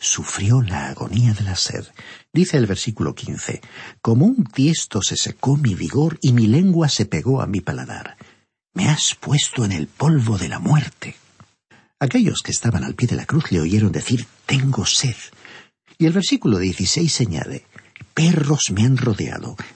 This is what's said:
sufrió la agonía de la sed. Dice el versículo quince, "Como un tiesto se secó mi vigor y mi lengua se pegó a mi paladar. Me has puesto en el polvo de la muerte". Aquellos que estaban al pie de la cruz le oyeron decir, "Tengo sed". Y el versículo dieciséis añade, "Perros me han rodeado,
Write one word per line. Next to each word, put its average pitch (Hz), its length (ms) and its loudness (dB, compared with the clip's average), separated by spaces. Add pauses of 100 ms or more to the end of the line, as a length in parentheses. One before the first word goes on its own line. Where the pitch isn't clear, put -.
sufrió 107 600 0
la 98 280 -4
agonía 117 440 0
de 104 120 -2
la 95 120 -4
sed. - 300 -6 (460)
Dice 165 260 2
el 117 80 4
versículo 92 480 -4
quince, - 480 -10 (400)
"Como 120 240 4
un 247 180 4
tiesto 135 560 0
se - 160 -4
secó - 400 -2
mi 131 180 2
vigor 147 460 0
y 127 120 4
mi 117 160 6
lengua 165 420 4
se - 160 -2
pegó 120 340 -2
a - 60 -2
mi 95 140 -2
paladar. - 560 -10 (580)
Me - 140 0
has - 260 0
puesto - 500 -2
en 98 80 0
el 78 140 -4
polvo 127 500 2
de 92 120 -4
la 87 100 -8
muerte". - 560 0 (840)
Aquellos 139 460 0
que - 60 -12
estaban - 340 -2
al - 100 -8
pie - 140 -2
de - 80 -2
la 62 80 -8
cruz - 260 -2
le 85 120 0
oyeron 101 280 2
decir, 117 360 -2 (180)
"Tengo 135 400 0
sed". - 320 -2 (800)
Y - 80 2
el 160 80 4
versículo 185 460 0
dieciséis 95 640 0
añade, 73 420 -4 (520)
"Perros 156 560 2
me 95 100 2
han 131 140 4
rodeado, 87 600 -4 (200)